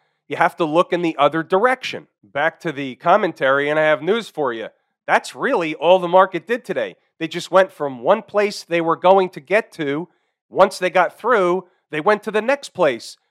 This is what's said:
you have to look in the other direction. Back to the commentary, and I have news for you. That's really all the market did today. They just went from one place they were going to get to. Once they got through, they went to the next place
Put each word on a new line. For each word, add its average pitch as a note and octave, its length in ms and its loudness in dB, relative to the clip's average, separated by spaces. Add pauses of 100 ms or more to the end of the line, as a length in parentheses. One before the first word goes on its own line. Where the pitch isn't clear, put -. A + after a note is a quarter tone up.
(300)
you C#3+ 80 -6
have E3+ 180 2
to F3 80 -4
look E3 300 0
in F3 80 -2
the E3 160 -2
other D3 260 0
direction. G3 640 -2 (160)
Back C#3+ 380 -4
to E3+ 100 -6
the C3 240 -10
commentary, D#3 760 0
and D3+ 80 0
I D#3 60 2
have D3+ 180 2
news G#3 280 -2
for C3 240 -4
you. G#2+ 140 -8 (380)
That's F#3+ 300 -2
really D#3+ 400 -2
all F3+ 240 4
the F3 80 -4
market F3+ 400 2
did A#3 160 -4
today. A2+ 320 -6 (220)
They D#3+ 100 -6
just E3 240 -10
went F#3 220 2
from C3+ 260 -8
one F3+ 220 0
place G#3 420 -4
they E3+ 160 -2
were E3 160 0
going F#3 360 4
to E3 100 -16
get F#3+ 320 -2
to. D3+ 340 -4 (420)
Once E3+ 300 2
they F#3 100 -2
got E3+ 280 0
through, F#3 500 0 (220)
they D3+ 100 -8
went G3+ 240 0
to G#3+ 80 -10
the G#3 100 0
next C#4 280 -4
place C3+ 480 -2 (140)